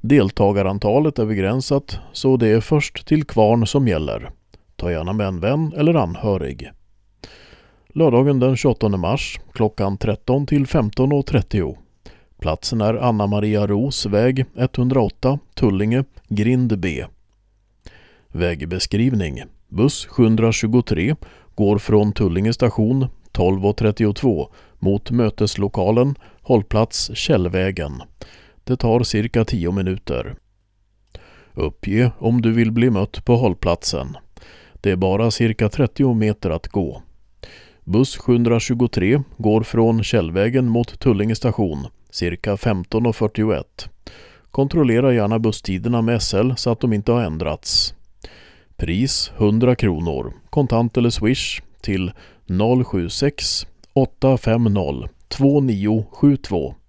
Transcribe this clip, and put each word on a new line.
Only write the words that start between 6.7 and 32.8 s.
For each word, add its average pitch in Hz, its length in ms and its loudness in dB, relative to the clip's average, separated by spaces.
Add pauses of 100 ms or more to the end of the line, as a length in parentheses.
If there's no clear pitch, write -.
Lördagen 139 520 4
den 127 180 2
tjugoåttonde 110 400 0
mars, 92 420 -4 (140)
klockan 98 440 -2
tretton 127 480 -2
till 143 220 0
femton 127 440 0
och 143 140 0
trettio. 95 520 -2 (640)
Platsen - 420 -2
är 107 120 2
Anna 113 340 0
Maria 104 400 0
Ros 110 380 -2
väg 123 400 2 (120)
etthundraåtta, 127 840 0 (140)
Tullinge, 110 500 2 (240)
grind 113 520 0
B. 85 260 -4 (1200)
Vägbeskrivning. 87 1160 -2 (240)
Buss - 380 -2
sjuhundratjugotre 113 1080 2 (400)
går 104 220 2
från 104 340 2
Tullinge 98 420 0
station 123 540 0 (240)
tolv 95 340 0
och 104 120 2
trettiotvå 104 720 0 (300)
mot 98 320 -2
möteslokalen, 110 1040 0 (260)
hållplats - 720 0
Källvägen. 92 880 -2 (600)
Det 127 140 -2
tar 117 260 2
cirka 113 420 0
tio 87 260 -2
minuter. 92 640 -4 (1160)
Uppge 104 640 0
om 117 220 0
du 113 100 2
vill 113 200 2
bli 117 180 2